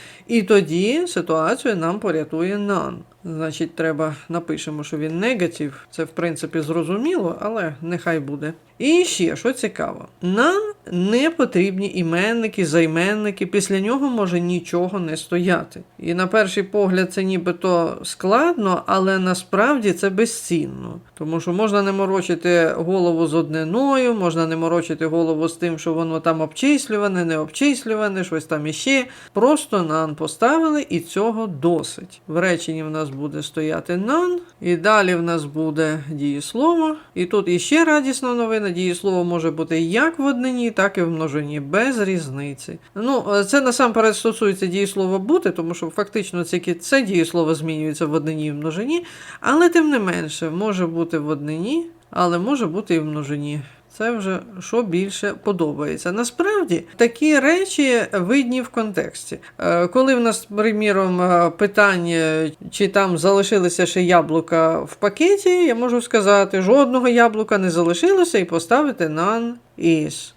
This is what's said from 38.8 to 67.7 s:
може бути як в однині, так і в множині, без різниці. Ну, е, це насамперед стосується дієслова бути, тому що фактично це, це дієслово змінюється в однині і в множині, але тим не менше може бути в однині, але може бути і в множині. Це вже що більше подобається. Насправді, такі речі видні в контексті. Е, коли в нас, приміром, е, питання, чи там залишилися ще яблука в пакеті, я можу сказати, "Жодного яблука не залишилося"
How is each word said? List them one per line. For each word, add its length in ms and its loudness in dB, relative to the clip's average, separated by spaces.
може 280 0
бути 300 -2
як 380 0
в 60 0
однині, 460 0
так 260 0
і 40 2
в 80 0
множині, 500 -4
без 400 0
різниці. 800 -6
Ну, 280 0
е, 100 4
це 180 2
насамперед 540 2
стосується 500 0
дієслова 540 0
бути, 320 2
тому 220 -4
що 160 -6
фактично 540 -4
це, 160 -2
це 420 0
дієслово 540 0
змінюється 500 -4
в 80 -2
однині 320 -2
і 60 -4
в 40 -6
множині, 500 -4
але 280 4
тим 200 4
не 100 2
менше 500 -4
може 380 -2
бути 320 -2
в 80 -4
однині, 580 -4
але 300 0
може 260 -2
бути 300 -2
і 40 2
в 60 -2
множині. 560 -6
Це 140 -2
вже 280 -4
що 240 -2
більше 500 -2
подобається. 680 -2
Насправді, 720 -2
такі 440 4
речі 640 2
видні 500 0
в 80 -10
контексті. 680 -6
Е, 280 2
коли 280 4
в 40 2
нас, 260 0
приміром, 760 2
е, 280 4
питання, 1040 2
чи 160 0
там 300 2
залишилися 680 4
ще 180 0
яблука 760 2
в 160 -8
пакеті, 720 4
я 100 2
можу 260 0
сказати, 600 4
"Жодного 460 4
яблука 500 4
не 120 0
залишилося" 680 4